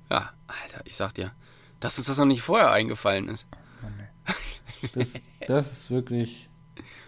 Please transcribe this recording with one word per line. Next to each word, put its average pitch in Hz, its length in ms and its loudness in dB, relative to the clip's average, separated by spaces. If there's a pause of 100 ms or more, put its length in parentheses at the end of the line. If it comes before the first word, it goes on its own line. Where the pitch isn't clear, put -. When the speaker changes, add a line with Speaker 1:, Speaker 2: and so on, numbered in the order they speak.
(120)
Speaker 1:
Ja, - 180 0 (180)
Alter, - 380 -12
ich - 100 -12
sag 98 200 -2
dir, 92 160 -6 (480)
dass - 180 0
uns 120 100 2
das 139 100 2
noch 143 80 6
nicht 131 180 6
vorher 175 280 6
eingefallen 101 560 2
ist. - 180 -8 (360)
Speaker 2:
Mann, 107 180 -10
ey. - 360 -8 (600)
Das, 123 120 0 (400)
das 139 240 2
ist - 200 -12
wirklich 120 560 -2 (600)